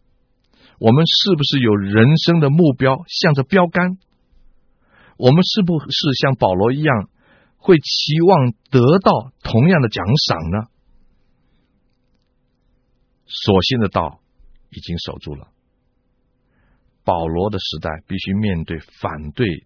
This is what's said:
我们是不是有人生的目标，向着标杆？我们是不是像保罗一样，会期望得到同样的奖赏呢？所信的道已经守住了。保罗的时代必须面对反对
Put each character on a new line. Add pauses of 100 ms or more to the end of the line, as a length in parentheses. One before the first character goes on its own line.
(800)
我
们
是
不
是
有
人
生
的
目
标，
向
着
标
杆？ (1160)
我
们
是
不
是
像
保
罗
一
样， (480)
会
期
望 (180)
得
到 (100)
同
样
的
奖 (220)
赏 (120)
呢？ (2500)
所
信
的
道 (480)
已
经
守
住
了。 (1500)
保
罗
的
时
代
必
须
面
对
反
对